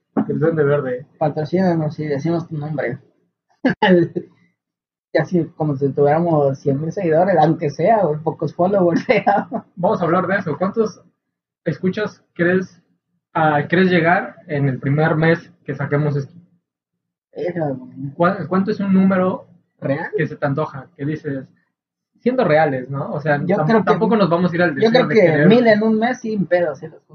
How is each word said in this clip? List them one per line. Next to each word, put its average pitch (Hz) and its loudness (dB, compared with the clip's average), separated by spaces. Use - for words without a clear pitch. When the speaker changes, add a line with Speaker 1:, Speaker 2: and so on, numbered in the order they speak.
Speaker 1:
El 139 -4
Duende 156 0
Verde. 135 -2
Speaker 2:
Patrocínanos 156 -2
y 151 -6
decimos 165 -2
tu 156 -8
nombre. 135 -6
<laughs> 185 2
Casi 160 0
como 151 -2
si 139 -2
tuviéramos 147 2
cien 139 -2
mil 165 -6
seguidores, 175 2
aunque 156 2
sea, 196 2
güey, 151 -2
pocos 151 -6
followers, 180 0
<laughs> - -12
sea. 202 0
Speaker 1:
Vamos 190 -2
a 175 -2
hablar 175 0
de 190 -2
eso. 156 -6
¿Cuántos 208 -4
escuchas 185 -6
crees, 180 -2
ah, 151 2
crees 185 4
llegar 180 0
en 143 -2
el 127 -2
primer 156 0
mes 165 0
que 143 -8
saquemos 143 -2
esto? 135 -6
Speaker 2:
Era, 165 -6
güey. - -10
Speaker 1:
¿Cuál-, 180 -2
cuánto 196 -2
es 202 -4
un 196 -2
número 190 2
Speaker 2:
¿Real? 139 -4
Speaker 1:
que 160 0
se 147 -10
te 151 -6
antoja? 139 -6
Que 139 -8
dices, 143 -6
siendo 254 0
reales, 151 2
¿no? 143 -8
O 147 -6
sea, 143 0
Speaker 2:
Yo 190 0
Speaker 1:
tam-, - 0
Speaker 2:
creo 226 6
que 185 0
Speaker 1:
tampoco 208 2
nos 175 2
vamos 175 0
a 165 -6
ir 175 2
al 175 2
Speaker 2:
yo 208 2
Speaker 1:
deseo - 2
Speaker 2:
creo 247 4
Speaker 1:
de 247 -2
Speaker 2:
que 208 6
Speaker 1:
querer 156 4
Speaker 2:
mil 233 6
en 208 4
un 220 2
mes 247 -2
sin 214 -4
pedo, 175 0
sí 156 -14
los - -20